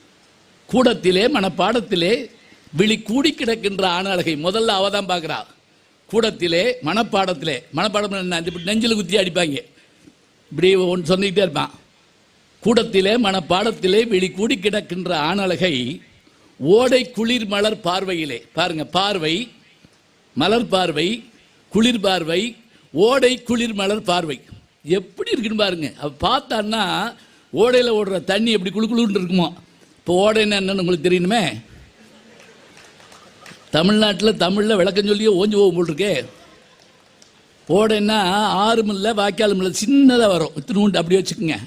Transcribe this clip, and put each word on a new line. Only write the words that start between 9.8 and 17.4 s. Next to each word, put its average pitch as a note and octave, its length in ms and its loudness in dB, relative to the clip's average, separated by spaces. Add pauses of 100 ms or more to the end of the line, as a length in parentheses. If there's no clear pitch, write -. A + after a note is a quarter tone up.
இப்படி F3 260 2
ஒன்று F3+ 300 0
சொல்லிக்கிட்டே F#3+ 360 0
இருப்பான். C#3+ 300 -2 (880)
"கூடத்திலே G#3 580 2
மனப்பாடத்திலே F#3+ 880 0
விழி F#3 220 0
கூடி G3+ 260 -2
கிடக்கின்ற F#3 580 -4
ஆணழகை E3 880 -2 (560)
ஓடை A#3+ 540 2
குளிர் A3+ 340 -2